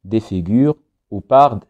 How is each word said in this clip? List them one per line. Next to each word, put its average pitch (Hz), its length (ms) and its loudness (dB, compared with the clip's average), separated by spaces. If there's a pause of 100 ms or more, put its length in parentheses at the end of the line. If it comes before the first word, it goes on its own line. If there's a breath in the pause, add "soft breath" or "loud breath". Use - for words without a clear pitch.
des 107 160 -4
figures, 107 560 -2 (340)
ou 98 120 -12
par 131 480 2